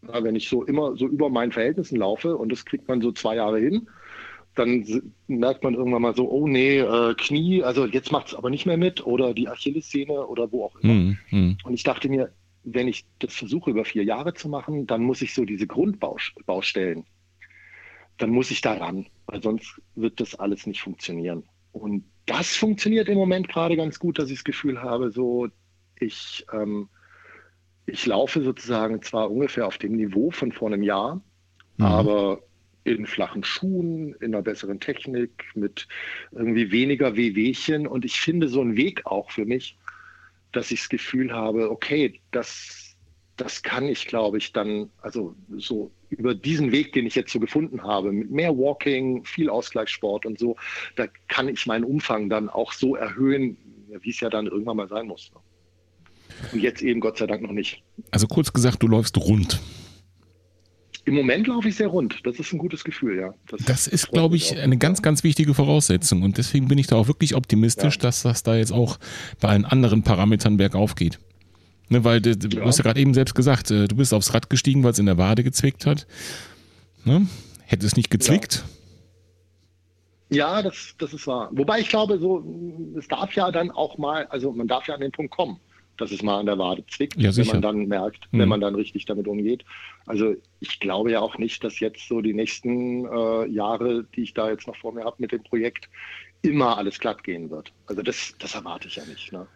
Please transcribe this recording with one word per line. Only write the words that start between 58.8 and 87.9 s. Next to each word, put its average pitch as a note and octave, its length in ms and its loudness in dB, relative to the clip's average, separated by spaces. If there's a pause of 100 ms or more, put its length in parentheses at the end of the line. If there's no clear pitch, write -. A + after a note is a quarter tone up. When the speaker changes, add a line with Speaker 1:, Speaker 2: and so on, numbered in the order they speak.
Speaker 2:
du A2+ 60 4
läufst A2+ 300 4
rund. G#2 420 0 (1400)
Speaker 1:
Im C#3 100 2
Moment C#3+ 340 4
laufe A#3 200 0
ich G3+ 80 -2
sehr G#3 120 2
rund. E3 360 0
Das B2 140 -4
ist D3+ 140 -6
ein E3+ 60 -2
gutes E3 260 -4
Gefühl, A#2 340 -2
ja. F#2 160 -6 (140)
Das - 160 -8
Speaker 2:
Das B2+ 220 2
ist, - 200 2
Speaker 1:
freut - 80 -8
Speaker 2:
glaub E3 180 6
Speaker 1:
mich E3 200 2
Speaker 2:
ich, C3 60 -4
Speaker 1:
auch. - 40 -4
Speaker 2:
eine C3 160 6
ganz, D#3+ 240 4
ganz D3+ 220 4
wichtige D3 300 4
Voraussetzung. C#3+ 680 4
Und G2 160 4
deswegen C3 300 2
bin C#3 100 6
ich C3+ 80 4
da A#2+ 100 6
auch A2+ 120 6
wirklich D3+ 260 2
optimistisch, A#2 640 4
Speaker 1:
Ja. - 60 -2
Speaker 2:
dass A#2+ 200 2
das B2 200 2
da A2+ 140 4
jetzt A2+ 160 2
auch A#2 260 2 (420)
bei G#2 80 4
allen G#2 160 6
anderen A#2+ 380 6
Parametern G#2 540 6
bergauf G2 380 4
geht. E2 240 0 (720)
Ne, A#2+ 160 6
weil A#2 160 6
du, A2+ 160 4
du A2 220 -2
Speaker 1:
Ja. - 60 -2
Speaker 2:
hast A#2+ 140 4
ja A#2+ 60 4
gerade A2+ 160 4
eben C#3 120 8
selbst C3 220 4
gesagt, C3 360 4
äh, G#2 180 6
du G#2 80 2
bist C3 180 4
aufs G#2 180 2
Rad - 180 0
gestiegen, C3+ 340 4
weil A#2+ 80 6
es G#2+ 60 2
in G2+ 80 4
der F#2 120 6
Wade G#2+ 240 4
gezwickt C3 420 0
hat. D3 220 2 (1000)
Ne? E3+ 220 6 (380)
Hätte F#2+ 220 0
es - 100 4
nicht - 140 2
gezwickt? - 540 2 (1700)
Speaker 1:
Ja. C#3+ 60 2
Ja, E3+ 260 2
das, - 360 -6
das D3+ 140 -6
ist D3+ 140 -12
wahr. B2 260 -4
Wobei D3 280 2
ich G#3+ 80 -2
glaube, G#3+ 300 2
so, F3 260 0 (520)
es D3+ 120 -10
darf - 260 -4
ja F#3 160 2
dann F3 220 -2
auch - 260 -4
mal, D3+ 280 -2
also C3+ 260 -4
man A#2 160 -4
darf B2+ 180 -2
ja D#3 80 -6
an C#3 60 -10
den C3+ 100 -4
Punkt C#3+ 220 -8
kommen, D3 260 -4 (380)
dass G2+ 160 -6
es G2 100 -8
mal G2+ 160 0
an G#2 80 -2
der G2+ 100 2
Wade F#2+ 320 -2
zwickt, - 320 -4
Speaker 2:
Ja, G2+ 120 6
sicher. A2+ 220 4
Speaker 1:
wenn G#2 60 4
man - 20 0 (180)
dann G2+ 80 -2
merkt, G2+ 440 -4